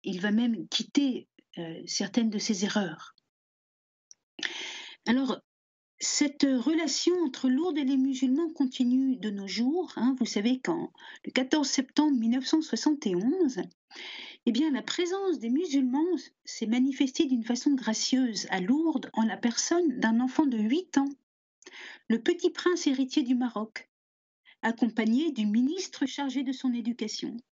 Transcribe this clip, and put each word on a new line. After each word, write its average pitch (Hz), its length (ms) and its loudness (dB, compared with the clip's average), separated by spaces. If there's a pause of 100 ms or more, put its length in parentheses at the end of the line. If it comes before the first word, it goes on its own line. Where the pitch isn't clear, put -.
Il 185 180 -4
va 208 100 0
même 226 360 0
quitter, 254 600 -4 (300)
euh, 165 300 -10
certaines 226 420 -2
de 208 80 -4
ses 196 280 -2
erreurs. 185 500 -6 (1900)
Alors, 247 320 2 (600)
cette - 440 0
relation 285 800 2
entre 262 260 0
Lourdes 302 300 2
et 294 40 0
les 269 140 2
musulmans 269 560 2
continue 262 640 2
de 214 140 -4
nos 196 160 -6
jours, 254 480 -2
hein. 254 240 2
Vous 220 80 0
savez 233 320 0
qu'en, 170 320 -4 (340)
le - 60 -8
quatorze 262 380 0
septembre 294 460 2
mille 226 160 2
neuf 262 140 0
cent 320 160 4
soixante 285 460 0
et 185 80 2
onze, 254 460 2 (840)
eh 240 60 4
bien, 285 180 2
la 220 140 0
présence 359 560 -2
des 226 100 -4
musulmans 277 640 2 (300)
s'est - 220 -6
manifestée 262 580 2
d'une 254 180 0
façon 247 300 2
gracieuse 240 800 0
à 190 80 -2
Lourdes 269 540 0
en 220 100 2
la 196 140 0
personne 320 600 0
d'un 226 200 2
enfant 262 260 2
de 240 140 0
huit 277 400 0
ans, 277 100 2 (1000)
le 226 120 2
petit 349 300 2
prince 349 340 0
héritier 269 380 2
du 247 120 2
Maroc, 226 540 -4 (720)
accompagné 226 680 2
du 220 160 -2
ministre 269 580 0
chargé 269 380 -4
de 262 100 -4
son 254 200 -2
éducation. 226 640 -6 (160)